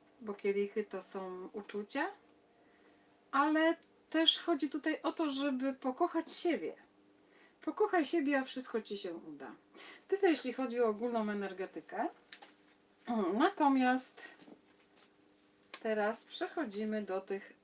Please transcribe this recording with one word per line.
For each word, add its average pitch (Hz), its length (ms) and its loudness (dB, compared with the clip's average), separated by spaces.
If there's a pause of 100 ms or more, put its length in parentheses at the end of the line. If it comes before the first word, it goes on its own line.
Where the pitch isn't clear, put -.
(200)
bo 208 140 -8
kielichy 202 500 -2
to 185 180 -10
są 185 500 -8
uczucia, 214 540 -6 (1200)
ale 311 460 4 (340)
też 320 280 4
chodzi 302 320 0
tutaj 311 320 -2
o 311 100 -2
to, 311 180 0
żeby 269 420 0
pokochać 302 600 -2
siebie. 226 420 0 (880)
Pokochaj 359 440 2
siebie, 285 320 2
a 262 60 -2
wszystko 247 380 -4
ci 202 160 -6
się 175 160 -6
uda. 147 380 -14 (560)
Tyle, 392 220 4
jeśli 262 220 2
chodzi 240 280 0
o 233 80 6
ogólną 220 420 0
energetykę. 196 800 -4 (960)
<clears throat> 214 320 2
Natomiast 269 840 4 (1600)
teraz 214 380 0
przechodzimy 214 800 -4
do 190 180 -4
tych 196 320 -6 (120)